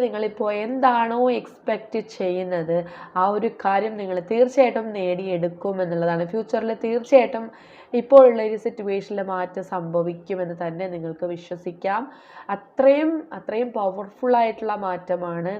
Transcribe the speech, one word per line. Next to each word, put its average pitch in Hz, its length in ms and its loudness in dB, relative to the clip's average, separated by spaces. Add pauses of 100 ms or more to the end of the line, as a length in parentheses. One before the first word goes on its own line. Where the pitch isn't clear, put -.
നിങ്ങളിപ്പോൾ 214 440 -2 (140)
എന്താണോ 240 560 2 (200)
എക്സ്പെക്റ്റ് - 600 -6 (160)
ചെയ്യുന്നത്, 180 640 0 (440)
ആ 190 40 4 (100)
ഒരു 214 140 0 (160)
കാര്യം 202 360 2
നിങ്ങൾ 185 160 -4 (140)
തീർച്ചയായിട്ടും 240 560 4 (100)
നേടിയെടുക്കും 180 800 -2 (100)
എന്നുള്ളതാണ്. 170 460 0
ഫ്യൂച്ചറിൽ 220 420 -2 (120)
തീർച്ചയായിട്ടും 226 600 0 (540)
ഇപ്പോൾ 269 220 10 (100)
ഉള്ള 226 180 0
ഒരു 214 160 -4
സിറ്റുവേഷനിൽ 202 560 -4 (100)
മാറ്റം 185 400 -6
സംഭവിക്കുമെന്ന് 175 840 -4 (100)
തന്നെ 165 280 -6
നിങ്ങൾക്ക് 165 320 -8 (100)
വിശ്വസിക്കാം. 180 640 -6 (540)
അത്രയും, 277 560 4 (260)
അത്രയും 226 420 -6
പവർഫുൾ 202 640 -2
ആയിട്ടുള്ള 220 340 -2 (100)
മാറ്റമാണ് 175 760 -4